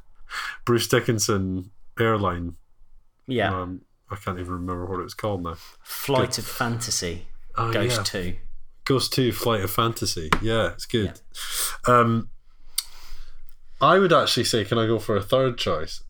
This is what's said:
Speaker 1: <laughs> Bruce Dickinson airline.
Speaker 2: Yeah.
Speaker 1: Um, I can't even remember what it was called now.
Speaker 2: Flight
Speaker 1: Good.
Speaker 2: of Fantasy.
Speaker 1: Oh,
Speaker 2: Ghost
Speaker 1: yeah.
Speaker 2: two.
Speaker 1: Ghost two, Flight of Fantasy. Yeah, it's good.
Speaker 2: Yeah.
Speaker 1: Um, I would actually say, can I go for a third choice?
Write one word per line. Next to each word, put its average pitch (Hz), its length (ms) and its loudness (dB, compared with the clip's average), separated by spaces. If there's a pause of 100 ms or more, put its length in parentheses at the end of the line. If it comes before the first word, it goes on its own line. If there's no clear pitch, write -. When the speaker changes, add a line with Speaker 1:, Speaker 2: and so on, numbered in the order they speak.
(200)
Speaker 1:
<laughs> - 460 -10
Bruce 117 220 2
Dickinson 98 840 0 (280)
airline. 92 560 0 (720)
Speaker 2:
Yeah. 104 260 2
Speaker 1:
Um, 90 280 -6 (280)
I 98 60 -8
can't 95 240 -6
even 90 140 -6
remember 90 320 -4
what 90 140 -4
it 87 40 -4
was - 100 -12
called 101 300 -4
now. 82 140 -8 (260)
Speaker 2:
Flight 127 480 0
Speaker 1:
Good. - 80 -4
Speaker 2:
of 113 60 -6
Fantasy. 117 840 -4 (280)
Speaker 1:
Oh, 117 160 0
Speaker 2:
Ghost 117 260 2
Speaker 1:
yeah. 101 60 -2
Speaker 2:
two. 95 320 -2 (500)
Speaker 1:
Ghost - 280 2
two, 123 180 4
Flight 110 300 2
of 95 100 0
Fantasy. 107 580 0 (120)
Yeah, 110 300 2
it's - 160 -10
good. 104 320 0 (680)
Speaker 2:
Yeah. 123 120 8
Speaker 1:
Um, 113 300 4 (1500)
I 160 180 8
would 180 120 6
actually 127 320 4
say, 110 220 2
can 117 120 2
I 113 100 4
go 107 120 4
for 107 160 0
a 98 60 2
third 127 360 2
choice? - 520 -2